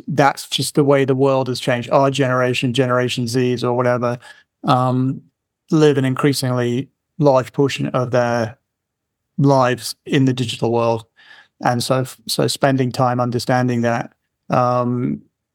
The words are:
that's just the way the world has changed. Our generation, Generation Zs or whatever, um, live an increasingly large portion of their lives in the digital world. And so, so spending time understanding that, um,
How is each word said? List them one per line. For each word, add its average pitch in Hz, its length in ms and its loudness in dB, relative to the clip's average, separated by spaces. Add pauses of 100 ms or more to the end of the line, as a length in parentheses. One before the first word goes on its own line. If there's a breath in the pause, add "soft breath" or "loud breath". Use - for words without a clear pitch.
that's 143 420 0
just - 240 -4
the 151 100 2
way 139 220 4
the 135 100 0
world 135 320 2
has 127 120 -4
changed. 120 320 -2
Our 139 180 4
generation, 127 640 0
Generation 123 520 0
Zs 123 380 -2
or 123 100 -2
whatever, 123 440 0 (460 loud breath)
um, 127 580 0 (480)
live 151 300 4
an 131 60 0
increasingly 127 840 -2 (300)
large 131 340 2
portion 139 360 -2
of 127 200 -2
their 120 480 0 (800)
lives 131 580 2 (120)
in 135 180 2
the 131 80 2
digital 120 380 -4
world. 117 340 0 (580 loud breath)
And 120 200 0
so, 131 220 0 (220)
so 139 200 -2
spending 131 440 0
time 123 280 -2
understanding 123 600 0
that, 117 300 -2 (380)
um, 123 720 -2 (340)